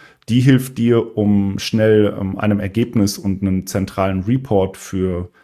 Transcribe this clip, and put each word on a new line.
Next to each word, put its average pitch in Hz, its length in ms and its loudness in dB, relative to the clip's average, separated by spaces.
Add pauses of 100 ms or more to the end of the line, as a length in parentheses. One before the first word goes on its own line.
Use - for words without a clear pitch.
(280)
Die 120 120 2
hilft 131 380 2
dir, 117 380 2
um 101 440 0
schnell, 110 580 2
ähm, 95 200 -6
einem 104 200 0
Ergebnis 101 600 -2
und 98 240 -4
einen 95 260 -2
zentralen 95 540 -2
Report 104 540 0
für 90 520 -6 (160)